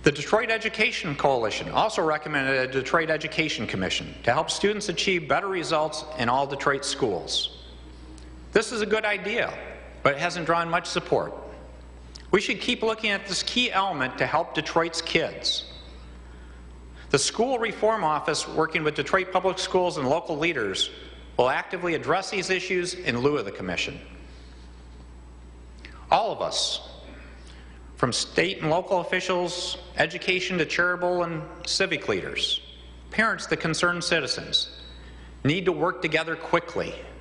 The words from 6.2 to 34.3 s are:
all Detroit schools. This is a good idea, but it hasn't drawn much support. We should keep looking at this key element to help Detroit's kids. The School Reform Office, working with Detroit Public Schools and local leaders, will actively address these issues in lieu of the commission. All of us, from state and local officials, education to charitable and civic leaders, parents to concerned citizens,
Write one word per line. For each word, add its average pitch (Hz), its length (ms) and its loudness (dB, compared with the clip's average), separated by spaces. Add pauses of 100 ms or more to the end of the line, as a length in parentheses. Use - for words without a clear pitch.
all 135 180 4
Detroit 139 380 2
schools. - 800 0 (880)
This 226 220 4
is 220 80 0
a 214 40 2
good 214 200 2
idea, 202 520 0 (460)
but 143 120 6
it 139 40 -6
hasn't 170 260 0
drawn 170 240 4
much 175 180 0
support. 127 460 0 (1000)
We 208 100 6
should 202 180 -2
keep 240 220 0
looking 220 300 2
at 196 160 -2
this 180 160 -2
key 240 280 2
element 180 460 2
to 139 80 4
help 151 280 0
Detroit's 165 480 0
kids. - 680 -2 (1400)
The 139 80 4
School 247 400 2
Reform 214 440 2
Office, 151 420 2
working 160 380 0
with 151 120 2
Detroit 185 360 2
Public 185 260 2
Schools 180 400 2
and 131 120 2
local 160 280 2
leaders, 131 520 0 (480)
will 127 120 8
actively 175 460 0
address 151 340 0
these 185 220 0
issues 180 420 0
in 120 260 -2
lieu 143 180 2
of 110 80 0
the 98 60 -6
commission. 90 480 -4 (2000)
All 196 200 4
of - 100 -4
us, - 460 -2 (1080)
from 123 180 0
state - 480 0
and 160 80 0
local 180 300 2
officials, 180 760 0 (200)
education 180 600 0
to 156 60 4
charitable 180 580 2
and 165 180 -2 (240)
civic 180 420 0
leaders, - 540 0 (480)
parents 214 380 2
to 160 100 2
concerned 170 460 2
citizens, - 800 0 (640)